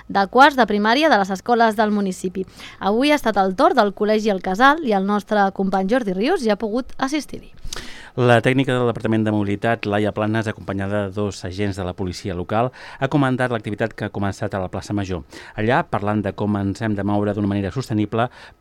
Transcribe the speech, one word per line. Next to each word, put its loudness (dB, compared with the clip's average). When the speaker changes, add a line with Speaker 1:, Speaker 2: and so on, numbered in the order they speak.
Speaker 1:
de 2
quarts 6
de 4
primària 2
de 6
les 0
escoles 2
del 2
municipi. -4
Avui 2
ha 4
estat -2
el 2
torn 4
del 4
Col·legi 0
El -2
Casal 4
i 2
el 0
nostre 2
company 0
Jordi 0
Rius 0
ja 4
ha -2
pogut -4
assistir-hi. -6
Speaker 2:
La 6
tècnica 2
del 0
Departament 0
de 2
Mobilitat, -2
Laia 0
Planes, -2
acompanyada -4
de -6
dos -4
agents -4
de -6
la -4
policia -6
local, -2
ha -2
comentat 2
l'activitat -4
que -6
ha -10
començat -4
a -2
la -8
plaça -6
Major. -4
Allà, 2
parlant -2
de -2
com -2
ens -4
hem -2
de -4
moure 0
d'una 0
manera -2
sostenible, -2